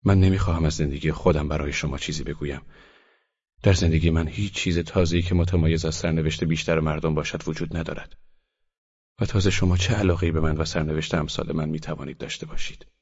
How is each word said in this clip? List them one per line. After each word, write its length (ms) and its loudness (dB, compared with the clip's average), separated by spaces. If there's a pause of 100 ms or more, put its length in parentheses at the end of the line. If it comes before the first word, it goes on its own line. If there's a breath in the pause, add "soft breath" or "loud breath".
من 160 6
نمی‌خواهم 440 4
از 100 2
زندگی 380 -2
خودم 360 2
برای 240 -4
شما 260 -4
چیزی 260 -6
بگویم. 380 -8 (1000 soft breath)
در 100 6
زندگی 380 4
من 180 2
هیچ 240 -6
چیز 260 -2
تازه‌ای 440 2
که 120 0
متمایز 500 2
از 100 -2
سرنوشت 500 -2
بیشتر 360 0
مردم 340 -2
باشد 340 -4
وجود 280 -6
ندارد. 400 -8 (1040)
و 60 0
تازه 240 2
شما 260 2
چه 180 0
علاقه‌ای 380 2
به 80 0
من 160 2
و 80 -2
سرنوشت 500 -2
امثال 380 -4
من 160 -4
می‌توانید 500 -8
داشته 280 -10
باشید؟ 400 -6 (160)